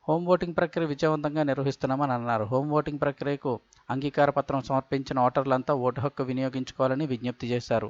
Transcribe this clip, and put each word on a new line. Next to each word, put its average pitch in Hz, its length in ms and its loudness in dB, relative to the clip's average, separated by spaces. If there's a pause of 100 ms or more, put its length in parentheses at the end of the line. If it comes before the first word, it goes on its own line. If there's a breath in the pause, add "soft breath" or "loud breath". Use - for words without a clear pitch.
హోమ్ 170 200 0
ఓటింగ్ 175 300 2
ప్రక్రియ 165 300 0
విజయవంతంగా 151 560 0
నిర్వహిస్తున్నామని 135 720 0
అన్నారు. 120 320 0
హోమ్ 131 260 0
ఓటింగ్ 147 320 0
ప్రక్రియకు 143 500 -2 (360 soft breath)
అంగీకార 139 400 2
పత్రం 139 320 -2
సమర్పించిన 135 580 -2
ఓటర్లంతా 127 600 2
ఓటు 123 220 0
హక్కు 139 220 -4
వినియోగించుకోవాలని 131 840 -2
విజ్ఞప్తి 123 400 -4
చేశారు. 117 420 0